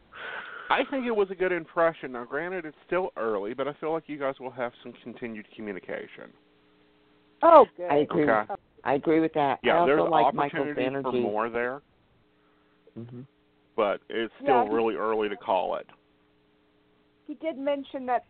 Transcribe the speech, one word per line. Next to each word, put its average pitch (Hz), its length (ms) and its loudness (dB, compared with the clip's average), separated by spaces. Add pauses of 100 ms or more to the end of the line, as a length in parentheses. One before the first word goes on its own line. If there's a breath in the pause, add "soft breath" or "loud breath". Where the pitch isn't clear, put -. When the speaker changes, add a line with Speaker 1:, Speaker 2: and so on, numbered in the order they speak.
(680 loud breath)
Speaker 1:
I 226 220 2
think 262 160 -4
it 233 80 -2
was 202 160 2
a 190 40 -10
good 180 160 0
impression. 165 600 0
Now, 123 140 -10
granted, 165 400 -6
it's 156 200 -16
still 185 320 -2
early, 107 380 -2
but 131 120 -4
I 147 120 -6
feel 156 120 -6
like 160 160 -4
you 147 120 -10
guys 139 200 -4
will 127 120 -12
have 123 200 -6 (120)
some 120 100 -14 (100)
continued 113 520 -12
communication. - 760 -12 (1080)
Speaker 2:
Oh, 311 240 12 (100)
good. 175 140 -8
Speaker 3:
I 147 80 2
agree. 151 320 2
Speaker 1:
Okay. 107 240 2 (300)
Speaker 3:
I 127 100 0
agree 156 260 2
with 160 140 0
that. 143 300 0
Speaker 1:
Yeah, - 100 4
Speaker 3:
I 170 60 4
also 160 160 4
Speaker 1:
there's 170 160 2
Speaker 3:
like 147 240 4
Michael's 147 260 -2
Speaker 1:
opportunity 143 240 -4
Speaker 3:
energy. 135 180 -4
Speaker 1:
for 131 100 -2
more 113 360 0
there. 123 320 -4 (1160 soft breath)
Speaker 3:
Mm-hmm. 120 240 -14 (540)
Speaker 1:
But 98 340 0
it's 110 320 -4
still 143 140 4
Speaker 2:
Yeah, - 120 4
he - 80 -6
Speaker 1:
really 113 200 2
early 107 340 0
to 101 80 -8
call 92 400 0
it. - 100 -14 (1400)
Speaker 2:
He 302 80 -12
did 311 220 -8
mention 277 500 -6
that 240 220 -2